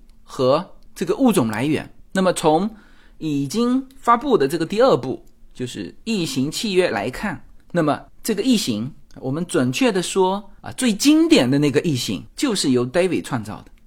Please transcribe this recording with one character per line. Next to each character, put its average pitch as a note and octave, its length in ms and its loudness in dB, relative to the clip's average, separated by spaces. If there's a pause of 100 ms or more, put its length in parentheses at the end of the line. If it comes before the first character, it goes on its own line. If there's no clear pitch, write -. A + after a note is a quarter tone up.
(240)
和 C#3 400 0 (300)
这 G3 120 -6
个 F3+ 100 -2
物 B3+ 160 4
种 D#3+ 160 2
来 A2 180 -2
源。 C#3+ 240 -2 (220)
那 F#3+ 100 0
么 F3+ 120 2
从 E3+ 360 2 (480)
已 C#3+ 300 -4
经 A#3+ 360 0 (120)
发 A#3+ 220 2
布 A#3+ 200 0
的 C3+ 100 2
这 E3+ 100 -2
个 D#3+ 80 -2
第 G#3 160 -2
二 A#3 160 6
部， C3 260 -6 (300)
就 B2+ 120 -8
是 G#2 240 -10 (140)
《异 G#3 220 -2
形 C#3+ 260 -4
契 G3+ 220 -4
约》 F3+ 180 4
来 G#2 180 -2
看， F3 320 -8 (300)
那 E3+ 100 0
么 D3 200 0 (200)
这 A3 140 -2
个 G3 60 -4
异 B3 160 4
形， A#2 340 -4 (280)
我 C3 120 -6
们 D#3+ 140 -4
准 C3 260 0
确 A#3+ 200 2
的 F#3 100 0
说 F#3+ 420 0 (160)
啊， - 120 -14
最 B3 220 0
经 D#4 360 4
典 E3+ 200 6
的 C#3 80 4
那 D3 140 4
个 D3 100 2
异 D3+ 140 -2
形 G#2+ 260 -4 (140)
就 C4+ 180 -2
是 E3 180 0
由 B2 140 2
David D#3+ 380 -2
创 A#2 200 -6
造 G#2 140 -12
的。 - 100 -18 (180)